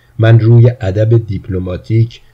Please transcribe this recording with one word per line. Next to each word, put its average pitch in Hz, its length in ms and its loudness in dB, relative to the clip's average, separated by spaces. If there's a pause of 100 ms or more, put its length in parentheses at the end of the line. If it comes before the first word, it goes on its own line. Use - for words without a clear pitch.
(200)
من 113 200 4
روی 117 320 4 (100)
ادب 107 360 -2
دیپلماتیک 95 1040 -6 (120)